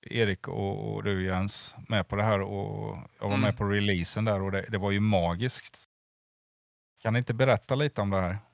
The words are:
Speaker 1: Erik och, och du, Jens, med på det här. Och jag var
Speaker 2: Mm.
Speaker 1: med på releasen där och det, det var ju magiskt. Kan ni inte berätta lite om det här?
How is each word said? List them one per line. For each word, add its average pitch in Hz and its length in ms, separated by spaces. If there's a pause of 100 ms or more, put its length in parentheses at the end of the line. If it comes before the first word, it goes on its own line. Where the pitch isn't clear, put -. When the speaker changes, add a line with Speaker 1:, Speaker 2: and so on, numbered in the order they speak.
Speaker 1:
Erik 104 460
och, 101 480
och 104 80
du, 98 220
Jens, 95 500 (120)
med 104 200
på - 80
det 101 80
här. 107 180
Och 101 560 (220)
jag 104 80
var 101 80
Speaker 2:
Mm. 104 60
Speaker 1:
med 104 160
på 104 80
releasen 101 600
där 101 160
och 98 100
det, 98 180
det 110 80
var 98 140
ju 101 80
magiskt. 101 840 (1200)
Kan 110 100
ni 120 60
inte 123 140
berätta 127 420
lite 139 260
om 101 80
det 95 120
här? 92 160 (160)